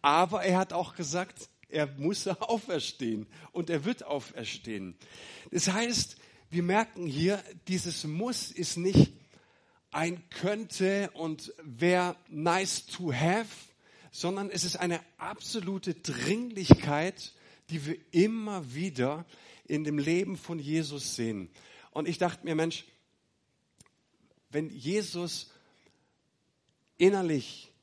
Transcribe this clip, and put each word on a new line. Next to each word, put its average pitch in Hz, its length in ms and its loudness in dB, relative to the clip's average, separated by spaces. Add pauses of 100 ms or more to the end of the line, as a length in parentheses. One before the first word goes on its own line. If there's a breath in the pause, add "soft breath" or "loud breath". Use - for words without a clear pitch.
Aber 175 400 6
er 185 160 6
hat 190 140 0
auch 175 240 -4
gesagt, 180 520 -6 (200)
er 151 180 0
muss 139 420 -2
<laughs> 180 120 -2
auferstehen 135 880 -2 (240 loud breath)
und 170 180 -4
er 151 140 0
wird 233 180 -2
auferstehen. 107 920 -6 (560 loud breath)
Das 175 200 0
heißt, 233 440 -2 (340 loud breath)
wir 175 140 0
merken 185 420 2
hier, 165 340 2 (280)
dieses 180 340 -4
Muss 180 480 -4
ist - 280 -4
nicht 185 340 6 (800 soft breath)
ein 170 380 -2
könnte 196 840 0
und 160 500 -6
wär 175 540 4 (120)
nice 170 580 2
to 170 260 -4
have, 175 560 2 (420 loud breath)
sondern 196 400 -2
es - 140 -2
ist 175 120 -2
eine 170 240 0 (160)
absolute 190 800 -6
Dringlichkeit, 170 1400 0 (380 loud breath)
die 151 160 -6
wir 156 100 -4 (160)
immer 196 640 2
wieder 151 520 -2 (400 loud breath)
in 156 180 0
dem 151 140 0
Leben 175 380 2
von 170 220 -8
Jesus 147 580 -2
sehen. 107 340 -2 (400 loud breath)
Und 156 180 -2
ich 170 100 -2
dachte 175 260 0
mir, 160 100 -2
Mensch, 160 300 0 (1700)
wenn 151 200 -2
Jesus 175 800 -4 (1500 soft breath)
innerlich 175 760 4 (100)